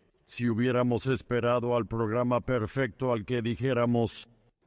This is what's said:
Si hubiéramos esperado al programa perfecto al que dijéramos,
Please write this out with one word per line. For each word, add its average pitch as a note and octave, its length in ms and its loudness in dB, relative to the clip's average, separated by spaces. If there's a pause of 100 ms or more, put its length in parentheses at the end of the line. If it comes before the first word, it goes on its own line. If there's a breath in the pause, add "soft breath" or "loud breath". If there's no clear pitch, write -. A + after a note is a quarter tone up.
(240)
Si A#2+ 260 -4
hubiéramos A#2+ 560 2
esperado A#2+ 680 0
al A#2 100 0
programa A#2 560 0
perfecto B2+ 720 -2
al G#2+ 120 -2
que B2 180 -2
dijéramos, A#2+ 840 0 (400)